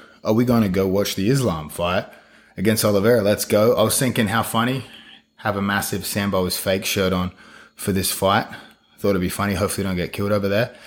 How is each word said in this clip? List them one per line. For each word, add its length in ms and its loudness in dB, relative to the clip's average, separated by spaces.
are 100 0
we 120 4
gonna 240 4
go 160 0
watch 300 0
the 160 0
Islam 380 0
fight 360 -2
against 280 2
Oliveira? 380 4
Let's 200 0
go." 300 4
I 80 2
was 160 2
thinking, 300 0
how 160 -2
funny, 420 -2
have 200 -4
a 60 -2
massive 420 -2
Sambo 400 0
is 120 -2
fake 280 -2
shirt 260 0
on 200 -2
for 180 -4
this 200 -2
fight. 340 2
Thought 100 0
it'd 120 2
be 80 0
funny. 260 -4
Hopefully 320 -2
don't 80 -2
get 180 -4
killed 180 -2
over 160 0
there. 280 -2